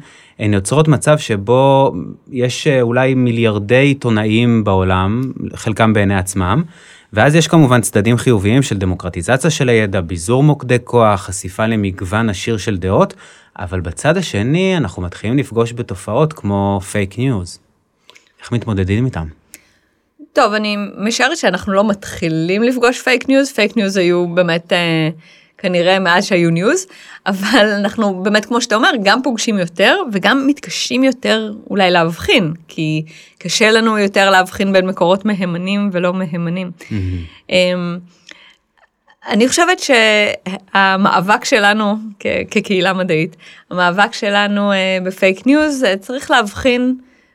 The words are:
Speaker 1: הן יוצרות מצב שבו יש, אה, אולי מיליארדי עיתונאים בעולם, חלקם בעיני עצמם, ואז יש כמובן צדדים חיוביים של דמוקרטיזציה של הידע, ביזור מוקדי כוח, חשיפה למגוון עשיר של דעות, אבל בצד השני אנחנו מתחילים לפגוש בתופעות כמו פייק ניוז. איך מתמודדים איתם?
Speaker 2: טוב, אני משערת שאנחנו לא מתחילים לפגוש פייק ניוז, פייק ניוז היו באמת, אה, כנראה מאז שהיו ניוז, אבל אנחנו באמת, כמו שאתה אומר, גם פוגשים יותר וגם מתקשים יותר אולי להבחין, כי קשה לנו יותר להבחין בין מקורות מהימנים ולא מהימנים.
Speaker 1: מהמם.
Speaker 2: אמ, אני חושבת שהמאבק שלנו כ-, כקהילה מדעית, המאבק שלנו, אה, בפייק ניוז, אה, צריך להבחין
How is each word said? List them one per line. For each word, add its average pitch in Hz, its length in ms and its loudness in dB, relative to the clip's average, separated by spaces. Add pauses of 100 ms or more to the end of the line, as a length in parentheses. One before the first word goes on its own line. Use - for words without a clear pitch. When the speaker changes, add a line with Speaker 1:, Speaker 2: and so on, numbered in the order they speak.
(400)
Speaker 1:
הן 104 140 0
יוצרות 135 340 0
מצב 151 300 2
שבו 131 760 2 (380)
יש, 127 360 -4
אה, 135 140 2
אולי 127 340 2
מיליארדי 113 600 0
עיתונאים 117 920 2
בעולם, 95 580 0 (320)
חלקם 110 380 0
בעיני 101 240 2
עצמם, 95 460 -2 (500)
ואז 123 220 4
יש 160 140 2
כמובן 127 320 4
צדדים 113 360 2
חיוביים 117 460 2
של 107 160 -4
דמוקרטיזציה 92 720 -2
של 135 180 0
הידע, 107 320 2
ביזור 87 420 -2
מוקדי 143 420 2
כוח, 107 360 2
חשיפה 95 460 -6
למגוון 104 640 -2
עשיר 107 280 -4
של 101 200 -4
דעות, 95 380 0 (440)
אבל 90 220 -6
בצד 90 360 -2
השני 170 600 -2
אנחנו 101 260 -4
מתחילים 107 360 -4
לפגוש 117 340 -2
בתופעות 120 600 -4
כמו 101 480 -2 (120)
פייק 101 260 -4
ניוז. 117 400 -4 (840)
איך - 100 -16
מתמודדים 104 520 0
איתם? 85 220 -4 (1040)
Speaker 2:
טוב, 240 200 2
אני 208 240 -2 (220)
משערת 240 380 -2
שאנחנו 196 360 -2
לא 202 160 2
מתחילים 180 760 -2
לפגוש 247 400 0
פייק 247 260 -2
ניוז, 269 240 2
פייק 208 240 -2
ניוז 196 200 0
היו 175 380 0
באמת, 170 380 0
אה, 165 360 0 (520)
כנראה 180 380 2
מאז 185 280 2
שהיו 175 240 2
ניוז, 220 360 0 (400)
אבל 208 500 2
אנחנו 202 460 -2
באמת, 208 220 0
כמו 240 160 -2
שאתה 240 140 -2
אומר, 269 160 2 (120)
גם 214 200 2
פוגשים 220 360 -2
יותר 185 380 0 (160)
וגם 247 340 0
מתקשים 262 580 -2
יותר 220 480 -2 (180)
אולי 190 200 2
להבחין, 170 640 0 (160)
כי 156 360 -4 (340)
קשה 214 320 0
לנו 220 280 2
יותר 196 320 2
להבחין 190 420 2
בין 185 140 4
מקורות 185 380 0
מהימנים 196 680 -2
ולא 180 220 -2
מהימנים. 175 560 -6 (200)
Speaker 1:
מהמם. 92 340 -4 (260)
Speaker 2:
אמ, 180 480 0 (1300)
אני 233 200 2
חושבת 349 300 2
שהמאבק 202 1700 2
שלנו 208 500 2 (260)
כ-, - 60 -8 (240)
כקהילה 190 420 0
מדעית, 170 440 -2 (340)
המאבק 180 440 0
שלנו, 202 580 0
אה, 190 320 0
בפייק 190 420 0
ניוז, 285 380 2
אה, 196 120 2
צריך 254 340 -8
להבחין 254 640 0 (380)